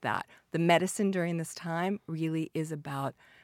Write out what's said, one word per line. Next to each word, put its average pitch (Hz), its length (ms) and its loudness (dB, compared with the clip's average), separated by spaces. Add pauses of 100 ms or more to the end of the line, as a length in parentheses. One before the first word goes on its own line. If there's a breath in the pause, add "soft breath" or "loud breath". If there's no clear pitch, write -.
that. 104 240 -2 (260 soft breath)
The 160 60 0
medicine 175 520 4
during 175 260 0
this 165 180 -4
time 180 520 -2
really 160 480 -2
is 160 180 -2
about 139 420 -4 (300 soft breath)